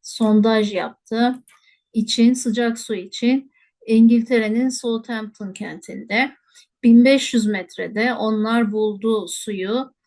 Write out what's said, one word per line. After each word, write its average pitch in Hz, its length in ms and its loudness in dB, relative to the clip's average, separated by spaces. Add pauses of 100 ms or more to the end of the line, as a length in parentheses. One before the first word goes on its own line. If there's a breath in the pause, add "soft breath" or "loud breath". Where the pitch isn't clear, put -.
sondaj 214 720 0
yaptı 226 600 -4 (580 soft breath)
için, 226 400 2
sıcak 233 460 -2
su - 160 -8
için 240 580 -4 (340 soft breath)
İngiltere'nin 226 840 4
Southampton 226 840 -8
kentinde 208 840 -8 (460 soft breath)
bin 233 220 8
beş 269 300 2
yüz 220 120 0
metrede 208 680 -6
onlar 220 580 -2
buldu 214 560 -2
suyu 214 680 -6 (120)